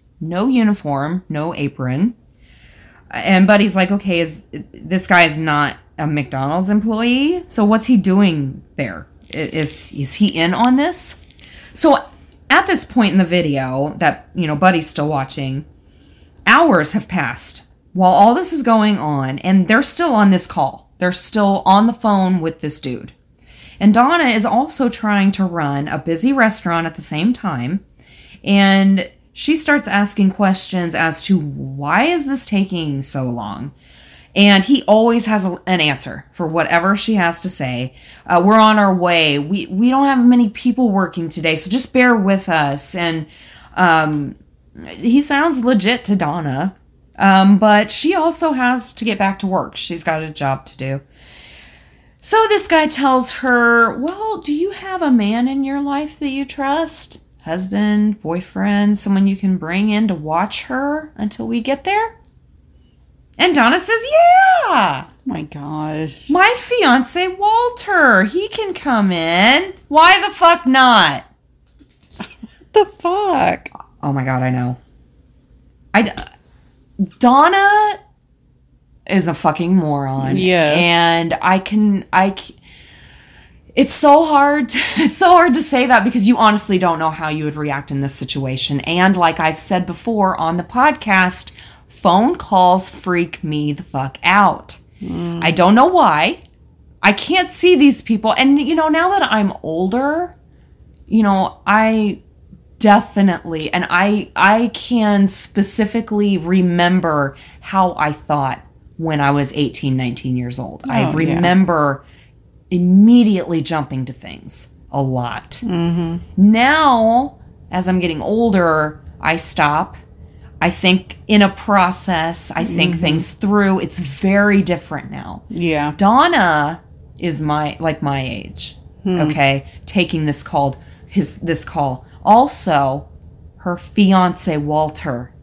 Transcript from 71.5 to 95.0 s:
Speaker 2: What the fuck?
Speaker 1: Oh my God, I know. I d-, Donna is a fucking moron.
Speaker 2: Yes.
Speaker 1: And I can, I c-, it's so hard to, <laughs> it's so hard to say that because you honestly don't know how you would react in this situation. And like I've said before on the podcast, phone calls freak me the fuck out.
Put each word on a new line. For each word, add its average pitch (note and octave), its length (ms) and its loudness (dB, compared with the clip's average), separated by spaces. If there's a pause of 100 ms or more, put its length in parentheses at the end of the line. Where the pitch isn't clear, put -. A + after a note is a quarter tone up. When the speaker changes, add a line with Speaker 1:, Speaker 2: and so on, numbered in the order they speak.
Speaker 2:
What - 120 -14 (440)
the G#4+ 140 6
fuck? F#4 840 -2 (340)
Speaker 1:
Oh C#3+ 100 -4
my C3+ 120 -4
God, C3 180 -2
I B2+ 80 -2
know. B2 260 -4 (1200)
I A3 80 4
d-, - 1040 -12 (140)
Donna G4 800 4 (1080)
is F#3 200 0
a D#3 60 -2
fucking E3+ 400 -2
moron. C#3 600 -2
Speaker 2:
Yes. F3 420 2
Speaker 1:
And E3+ 640 2
I F#3 160 2
can, G#3 540 0
I G3 220 2
c-, - 220 -16 (1200)
it's - 180 2
so D4+ 320 6
hard C#4+ 460 2
to, - 80 -4
<laughs> - 180 -6
it's D#4 200 2
so F4 140 4
hard E4+ 240 6
to D4+ 80 0
say C4+ 240 0
that A#3 180 4
because A#3 240 2
you A#3+ 80 6
honestly G#3 420 2
don't E3+ 200 0
know D#3+ 120 -2
how D#3 180 -6
you D3+ 160 -4
would D3+ 120 -6
react C#3+ 340 -6
in C#3 100 -4
this C#3 140 -4
situation. C3+ 640 -4
And F3+ 360 2
like E3+ 240 0
I've D#3+ 180 -2
said F#3 280 -2
before F#3+ 540 -2
on E3 160 -2
the F3 80 -4
podcast, G#3+ 880 0 (340)
phone G#3+ 500 0
calls F#3 540 0
freak F3 540 -6
me D3 280 -4
the C#3+ 100 -10
fuck C3+ 400 -8
out. F#3 560 0 (220)